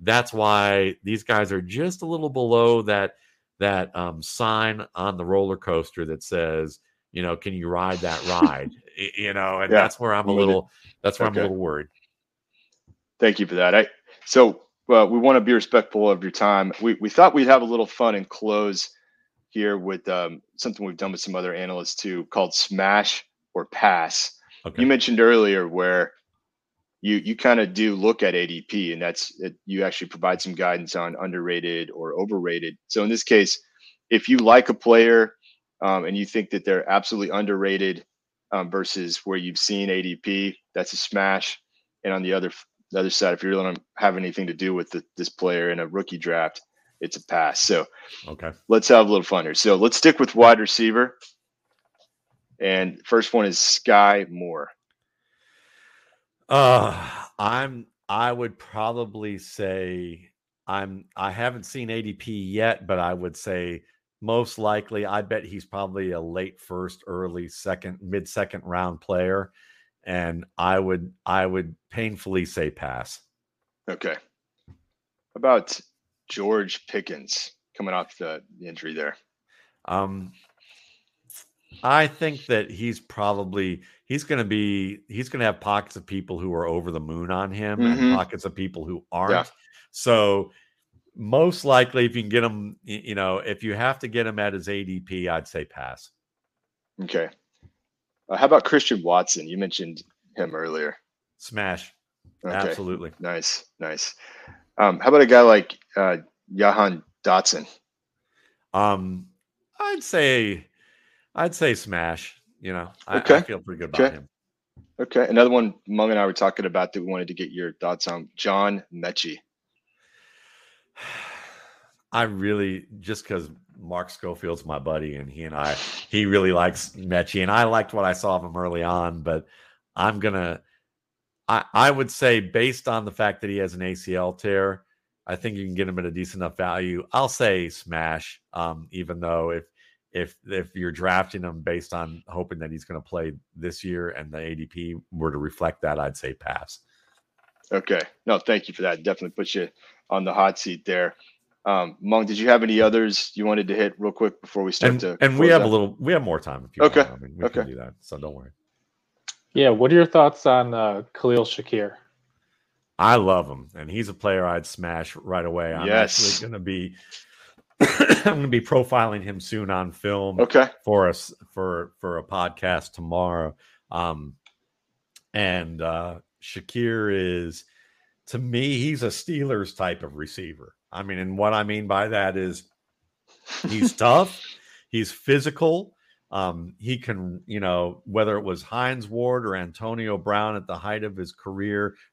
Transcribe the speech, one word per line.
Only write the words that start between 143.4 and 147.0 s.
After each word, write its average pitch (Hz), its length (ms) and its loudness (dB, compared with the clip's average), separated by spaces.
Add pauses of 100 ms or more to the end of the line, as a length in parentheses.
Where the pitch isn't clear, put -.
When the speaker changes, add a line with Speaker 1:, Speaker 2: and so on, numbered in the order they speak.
Speaker 1:
this 82 280 -12
year 87 260 -8
and 76 220 -14
the 76 60 -14
A 82 160 -10
D 78 140 -12
P 85 280 -12 (160)
were 80 200 -2
to 71 80 -6
reflect 78 420 -6
that, 76 160 -2
I'd 71 180 -6
say 67 200 -10
pass. - 440 -12 (920)